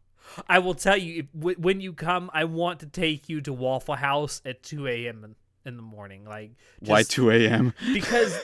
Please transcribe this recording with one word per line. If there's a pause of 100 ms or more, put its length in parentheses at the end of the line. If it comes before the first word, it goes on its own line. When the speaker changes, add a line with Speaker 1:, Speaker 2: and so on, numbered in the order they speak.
(480)
Speaker 1:
I
will
tell
you,
if,
w-,
when
you
come,
I
want
to
take
you
to
Waffle
House
at
two
A
M
in, (300)
in
the
morning.
Like, (280)
Speaker 2:
Why
Speaker 1:
just
Speaker 2:
two
A
M? (100)
<laughs>
Speaker 1:
because